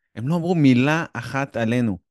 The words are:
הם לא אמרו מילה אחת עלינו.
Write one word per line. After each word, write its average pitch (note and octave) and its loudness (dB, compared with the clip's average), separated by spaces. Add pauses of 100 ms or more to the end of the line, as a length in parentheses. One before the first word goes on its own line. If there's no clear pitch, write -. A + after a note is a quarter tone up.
(160)
הם A2+ -8
לא E3+ 0
אמרו E3+ -2
מילה C#3+ 4
אחת B2 -6
עלינו. A2+ -2 (140)